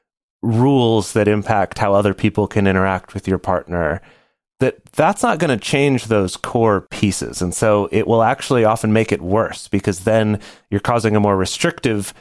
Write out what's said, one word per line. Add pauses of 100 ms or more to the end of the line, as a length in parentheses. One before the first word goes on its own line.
(420)
rules
that
impact
how
other
people
can
interact
with
your
partner. (580)
That,
that's
not
gonna
change
those
core (100)
pieces.
And
so
it
will
actually
often
make
it
worse,
because
then (280)
you're
causing
a
more
restrictive